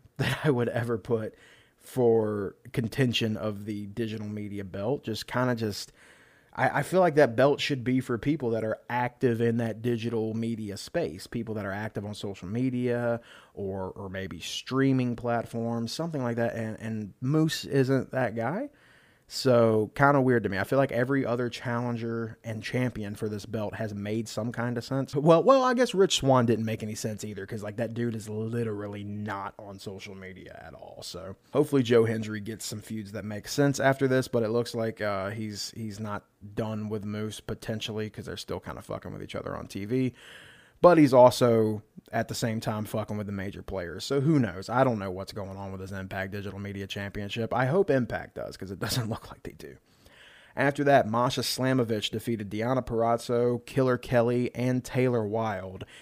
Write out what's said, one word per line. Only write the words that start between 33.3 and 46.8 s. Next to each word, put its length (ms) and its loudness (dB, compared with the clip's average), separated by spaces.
sense 320 2
after 280 4
this, 200 2
but 140 0
it 80 2
looks 240 0
like, 260 -2
uh, 300 -2
he's, 460 -8
he's 240 -8
not 240 -6
done 340 -4
with 160 -4
Moose 340 -6
potentially, 720 -6
'cause 160 -12
they're 120 -10
still 240 -8
kinda 200 -10
fucking 320 -10
with 80 -10
each 140 -10
other 200 -6
on 120 -10
T 180 -8
V. 280 0
But 160 10
he's 160 8
also, 720 8
at 200 -2
the 40 -8
same 280 -2
time, 240 -2
fucking 320 -4
with 100 -6
the 60 -6
major 280 -8
players. 440 -8
So 160 0
who 180 4
knows? 300 -2
I 160 4
don't 120 2
know 140 -4
what's 220 -8
going 240 -10
on 160 -10
with 80 -10
this 100 -10
Impact 400 -6
Digital 260 -8
Media 300 -8